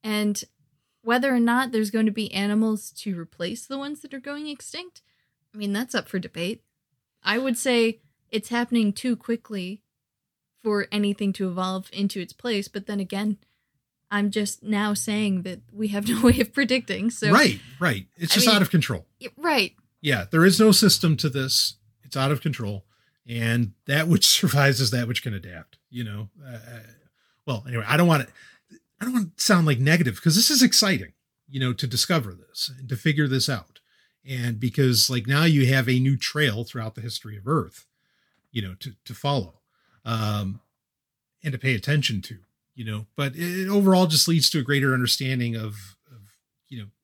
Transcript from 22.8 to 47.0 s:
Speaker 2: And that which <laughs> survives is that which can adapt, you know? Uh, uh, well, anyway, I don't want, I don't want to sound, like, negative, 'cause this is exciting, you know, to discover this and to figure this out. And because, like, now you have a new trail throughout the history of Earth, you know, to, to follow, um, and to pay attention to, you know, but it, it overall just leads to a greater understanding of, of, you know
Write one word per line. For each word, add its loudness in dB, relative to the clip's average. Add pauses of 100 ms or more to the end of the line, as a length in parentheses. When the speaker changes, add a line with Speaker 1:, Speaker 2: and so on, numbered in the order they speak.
Speaker 2:
And 0 (120)
that 0
which 4
<laughs> 4
survives 4
is 0
that -2
which -4
can -6
adapt, -14 (120)
you -10
know? -10 (160)
Uh, -16
uh, -18 (680)
well, -6
anyway, -6
I 4
don't 6
want, 4 (720)
I -8
don't -4
want -2
to -6
sound, 4
like, 2
negative, 2
'cause 2
this 2
is 2
exciting, 2 (340)
you -8
know, 0
to -6
discover -2
this -10
and -16
to -4
figure 2
this 0
out. -8 (480)
And -4
because, 2
like, -4
now 2
you 6
have 2
a 4
new 2
trail -2
throughout -10
the -14
history -12
of -12
Earth, -4 (680)
you -4
know, -8
to, -14 (120)
to -16
follow, -4 (440)
um, -4 (840)
and -6
to -8
pay -2
attention -2
to, -16 (380)
you -12
know, -10
but -6
it, -6
it -6
overall 6
just 2
leads 4
to -2
a -2
greater 2
understanding -2
of, -12 (160)
of, -20 (460)
you -16
know -14 (160)